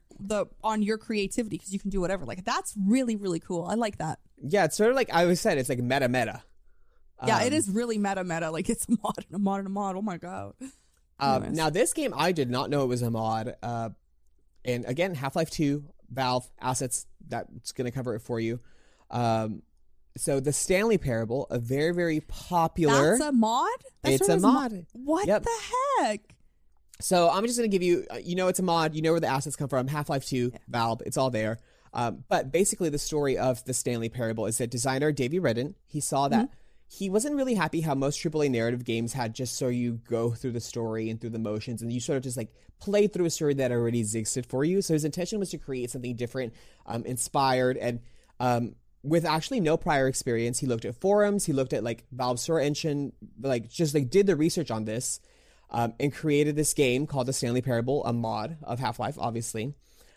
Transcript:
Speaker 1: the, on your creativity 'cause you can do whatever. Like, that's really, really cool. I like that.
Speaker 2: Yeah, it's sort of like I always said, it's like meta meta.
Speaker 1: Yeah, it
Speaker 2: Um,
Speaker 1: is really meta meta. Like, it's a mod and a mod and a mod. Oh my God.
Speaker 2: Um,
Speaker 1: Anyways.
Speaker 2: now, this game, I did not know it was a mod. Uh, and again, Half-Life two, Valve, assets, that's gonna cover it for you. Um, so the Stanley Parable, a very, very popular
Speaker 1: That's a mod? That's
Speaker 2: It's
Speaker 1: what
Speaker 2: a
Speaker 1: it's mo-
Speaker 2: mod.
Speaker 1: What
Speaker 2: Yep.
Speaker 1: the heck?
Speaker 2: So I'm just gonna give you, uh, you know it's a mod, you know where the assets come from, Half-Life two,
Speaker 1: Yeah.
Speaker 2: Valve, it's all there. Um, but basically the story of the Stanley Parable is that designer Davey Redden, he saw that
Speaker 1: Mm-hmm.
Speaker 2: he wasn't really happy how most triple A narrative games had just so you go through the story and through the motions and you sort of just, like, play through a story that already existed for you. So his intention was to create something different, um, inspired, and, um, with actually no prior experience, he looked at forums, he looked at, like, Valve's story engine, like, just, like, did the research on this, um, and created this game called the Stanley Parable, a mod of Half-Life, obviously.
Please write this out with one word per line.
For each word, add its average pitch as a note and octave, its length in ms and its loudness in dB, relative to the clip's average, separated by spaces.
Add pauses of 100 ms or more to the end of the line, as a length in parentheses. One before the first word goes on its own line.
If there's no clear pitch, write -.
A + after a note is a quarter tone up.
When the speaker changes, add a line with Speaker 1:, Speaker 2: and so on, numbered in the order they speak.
(180)
Speaker 1:
the, G3+ 280 -2 (180)
on G#3+ 180 0
your G#3+ 140 0
creativity G#3 640 -2
'cause - 140 -12
you G3 60 -4
can G3 120 -4
do G3 100 0
whatever. F3+ 240 -2
Like, D3+ 220 -8
that's D#4 280 -2 (120)
really, A#3 300 4
really F#3+ 240 -2
cool. F3 260 -4
I F#3 80 -2
like A3 240 -2
that. D#3+ 200 -6 (240)
Speaker 2:
Yeah, F3 220 4
it's D3+ 120 0
sort G#3+ 120 6
of A#3+ 80 4
like D#3 160 0
I E3+ 120 6
always F3 180 4
said, D#3+ 160 2
it's B2 100 0
like B2+ 120 0
meta C3 280 2
meta. B2+ 340 0 (840)
Speaker 1:
Yeah, A3 160 4
it A#3 60 2
Speaker 2:
Um, C4 40 0
Speaker 1:
is D#4 160 0
really A3+ 300 -2
meta G3 260 -2
meta. E3 260 -4
Like, E3 200 -4
it's - 180 -2
a - 40 2
mod - 340 -4
and B3+ 80 -16
a A3+ 40 -4
mod G3 200 0
and G3 80 -6
a F#3+ 40 -8
mod. G3 260 -4
Oh F#3+ 60 -6
my G3+ 140 -4
God. - 380 -12 (640)
Speaker 2:
Um, C3+ 260 2
Speaker 1:
Anyways. - 120 -4
Speaker 2:
now, D#3+ 140 2
this F#3 240 2
game, C#4 200 -2
I E3 180 2
did C#3 180 0
not B2 180 -2
know C#3+ 140 0
it C3 60 0
was A#2+ 120 0
a A#2+ 100 0
mod. A2 520 -2
Uh, A2+ 260 -4 (800)
and B2 180 -2
again, E3+ 300 0
Half-Life C#3+ 360 -2
two, C#3+ 360 0 (240)
Valve, B2+ 400 -2 (100)
assets, B2+ 460 -2 (200)
that's - 460 -10
gonna B2 180 -4
cover B2 240 -4
it A2+ 60 -6
for A#2+ 180 -4
you. A2+ 220 -2 (500)
Um, A2+ 520 0 (560)
so C#3 220 2
the C#3 120 0
Stanley G3 460 2
Parable, A2+ 520 -2
a B2 80 -2
very, C#3 360 0
very E3+ 260 0
popular D#3+ 960 4
Speaker 1:
That's D4+ 140 2
a - 20 0
mod? A#3+ 380 4 (320)
That's C3+ 140 4
Speaker 2:
It's C3+ 60 2
Speaker 1:
what G4 80 4
Speaker 2:
a - 40 6
Speaker 1:
it's - 80 4
mo- C4 100 8
Speaker 2:
mod. A3+ 400 0
Speaker 1:
What D4 340 0
Speaker 2:
Yep. - 180 4
Speaker 1:
the A4+ 280 -4 (300)
heck? G#3+ 320 -4 (640)
Speaker 2:
So F3 300 4
I'm F#3+ 160 2
just A#3+ 120 -2
gonna A#3 100 2
give G3 140 2
you, F3 300 2
uh, - 40 -10
you F3 180 -6
know F#3 140 2
it's F3+ 100 0
a F#3 40 0
mod, E3 320 2
you D#3 60 -2
know D#3+ 120 4
where E3+ 80 2
the D#3 60 0
assets C#3 300 -2
come C#3+ 120 -6
from, C3 200 0
Half-Life C#3+ 380 -4
two, B2 260 0
Speaker 1:
Yeah. - 60 -16 (100)
Speaker 2:
Valve, A#2 380 0
it's - 100 -4
all C3 140 2
there. A2 280 -2 (360)
Um, A#2 340 -4
but C3+ 240 0
basically F3+ 380 2
the C#3+ 80 -4
story C#3+ 400 0
of B2+ 260 0
the B2+ 80 -6
Stanley A#2 380 -2
Parable A2+ 340 -2
is A2 140 -2
that A#2 120 -2
designer C3 420 0
Davey C#3+ 260 -2
Redden, C#3 380 0 (100)
he D3+ 140 -6
saw C#3+ 280 0
that A3 180 4
Speaker 1:
Mm-hmm. - 80 -10 (340)
Speaker 2:
he F#3+ 220 -6
wasn't A3+ 260 0
really C4 180 0
happy E3 280 0
how D#3 120 0
most C3+ 220 0
triple D#3 260 -2
A C#3+ 60 4
narrative A#2+ 360 0
games A#2 280 -2
had A#2 220 -4
just B2 220 -6
so C3+ 120 -2
you B2 260 0 (140)
go A#2 240 0
through A#2+ 200 -6
the A#2 80 -4
story A2 500 -4
and A2 100 -6
through A#2+ 100 -8
the A2+ 80 -6
motions A2 440 -4
and A#2 100 -4
you B2 80 -2
sort C#3+ 160 -2
of C3 60 -2
just, B2+ 140 -8
like, A2+ 180 -10 (240)
play G#3 300 4
through F3+ 180 0
a D#3+ 40 2
story D3 240 0
that C3 180 2
already A#2+ 260 2
existed A2+ 480 -2
for C3 180 0
you. F#3 160 2
So E3+ 140 0
his D3+ 100 2
intention F3 360 -4
was F#3 100 -4
to D3+ 80 -8
create B2+ 320 -6
something B2 240 -6
different, A#2+ 400 -6 (320)
um, A#2 180 -6
inspired, B2+ 720 2
and, A#2+ 240 -2 (380)
um, A#2+ 380 0 (260)
with D#3+ 220 2
actually D#3+ 360 0
no D#3+ 160 4
prior C#3+ 300 2
experience, A#2+ 540 0
he C#3+ 60 -2
looked A#2+ 180 -2
at A#2+ 160 -4
forums, G3+ 460 4
he E3 60 0
looked C3+ 200 0
at, B2 100 0
like, A#2 300 -6
Valve's D#3 300 -2
story D#3+ 240 2
engine, D3 460 -2 (280)
like, B2 280 -2
just, D#3 240 0
like, C#3+ 160 2
did G3 200 6
the F3 80 6
research D#3 340 0
on A2 140 -2
this, A2 340 -4 (520)
um, A#2 280 0
and C#3 140 0
created D3 420 2
this D3+ 180 0
game C3+ 360 2
called C3+ 180 -2
the C3 60 -2
Stanley B2 300 0
Parable, B2+ 420 0
a A#2+ 80 0
mod A#2 500 -4
of A#2+ 160 -6
Half-Life, A#2 400 -4
obviously. A#2 560 -4 (420)